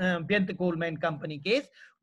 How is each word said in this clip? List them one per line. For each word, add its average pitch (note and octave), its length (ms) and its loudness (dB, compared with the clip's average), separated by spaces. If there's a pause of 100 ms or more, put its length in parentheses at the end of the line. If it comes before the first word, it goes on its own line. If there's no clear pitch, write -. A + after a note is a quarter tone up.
uh, F3+ 200 2
Beyant F#3+ 380 2
Coleman E3+ 380 0
Company D#3 420 -4
case. G#3 280 0 (360)